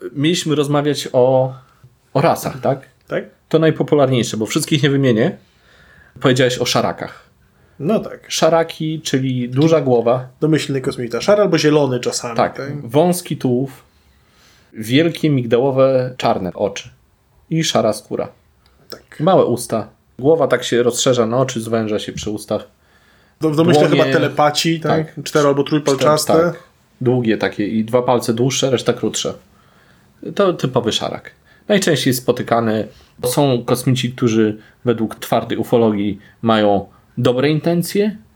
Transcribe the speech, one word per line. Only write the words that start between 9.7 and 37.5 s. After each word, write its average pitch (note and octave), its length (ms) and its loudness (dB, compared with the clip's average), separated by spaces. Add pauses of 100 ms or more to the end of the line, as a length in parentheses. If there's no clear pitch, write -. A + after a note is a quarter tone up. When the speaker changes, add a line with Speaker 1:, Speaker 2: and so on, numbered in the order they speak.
Speaker 1:
głowa. B2+ 460 2 (140)
Speaker 2:
Domyślny D3 400 0
kosmita. B2 400 -6
Szary G#3 200 4
albo E3+ 160 2
zielony C#3+ 420 2
czasami, A#2+ 380 -6
Speaker 1:
Tak. G#2 200 0
Speaker 2:
tak? C#3+ 320 -10
Speaker 1:
Wąski E3 480 0
tułów, C3 460 -2 (880)
wielkie D3+ 560 0
migdałowe, C3 880 2
czarne G#2 360 -2
oczy - 360 -6 (600)
i E3 140 -2
szara A2+ 300 0
skóra. - 340 -8 (640)
Speaker 2:
Tak. - 300 -18
Speaker 1:
Małe D#3+ 260 4
usta. A2+ 420 -4 (320)
Głowa C#3+ 280 4
tak D#3+ 160 0
się A#2+ 200 0
rozszerza A#2+ 420 2
na A#2 120 -2
oczy, B2+ 240 -2
zwęża A2 380 -2
się - 140 -8
przy - 180 -8
ustach. G#2 360 -6 (720)
Speaker 2:
Do-, D#3+ 80 0
w D3+ 60 -2
domyśle D3 320 4
Speaker 1:
Dłonie D3 160 4
Speaker 2:
chyba C3+ 100 2
telepaci, D3+ 640 0
tak? D#3+ 360 -2
Speaker 1:
Tak. E3+ 100 -12
Speaker 2:
Cztero- D3 220 2
albo C#3 160 2
trójpalczaste. D3+ 720 0
Speaker 1:
Czter-, E3 180 4
tak. - 120 -16 (380)
Długie B2 360 2
takie G2+ 300 -4
i A2 180 -2
dwa A#2+ 160 2
palce B2 320 0
dłuższe, C3 360 0
reszta A#2+ 240 0
krótsze. - 400 -6 (1000)
To F#3+ 180 2
typowy B2+ 380 -2
szarak. - 400 -6 (360)
Najczęściej F3 460 2
spotykany. A2+ 760 -2 (380)
Są B2+ 400 0
kosmici, B2 480 -2
którzy A2 440 0 (280)
według A2+ 300 -2
twardej A#2 420 -4
ufologii G#2+ 640 0 (220)
mają G#2 440 2 (340)
dobre B2+ 300 2
intencje E3+ 680 -2 (180)